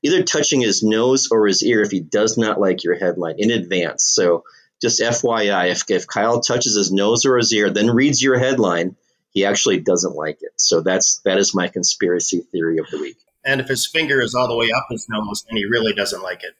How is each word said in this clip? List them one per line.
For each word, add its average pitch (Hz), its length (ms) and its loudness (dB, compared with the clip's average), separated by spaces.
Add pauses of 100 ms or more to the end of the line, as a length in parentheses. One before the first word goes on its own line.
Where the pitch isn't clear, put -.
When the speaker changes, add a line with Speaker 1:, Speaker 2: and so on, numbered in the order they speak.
Speaker 1:
either 165 200 2
touching - 380 0
his 107 220 0
nose 117 480 2
or 110 160 4
his 95 160 0
ear 117 200 2
if 101 80 0
he 92 100 -2
does 107 360 0
not 107 240 0
like 92 240 0
your 87 100 0
headline 87 440 -4
in 107 120 2
advance. 90 540 -2
So 87 400 2 (380)
just 117 180 0
F 117 240 0
Y 113 240 0
I, 92 180 0
if, 90 220 -2
if 90 180 0
Kyle 117 340 0
touches 120 360 -2
his 92 160 0
nose 104 320 2
or 131 140 4
his 110 160 0
ear, 104 160 2
then 104 200 2
reads 127 320 2
your 131 160 4
headline, 95 580 0 (340)
he 98 140 0
actually 101 360 0
doesn't 92 360 0
like 76 260 -6
it. - 140 -14
So - 260 2
that's, 92 420 0
that 95 140 2
is 98 160 0
my 90 140 0
conspiracy 87 720 -2 (120)
theory 82 260 -2
of 76 120 -4
the 78 80 -8
week. 71 180 -10 (280)
Speaker 2:
And 135 160 0
if 131 80 -6
his 127 180 -2
finger 143 340 0
is 117 140 -2
all 123 140 0
the 120 80 -2
way 117 160 0
up 123 180 -2
his 110 180 -10
nose, 107 400 -6
then 113 80 -6
he 101 100 -2
really 110 280 0
doesn't 95 280 -4
like 92 220 -10
it. 92 160 -14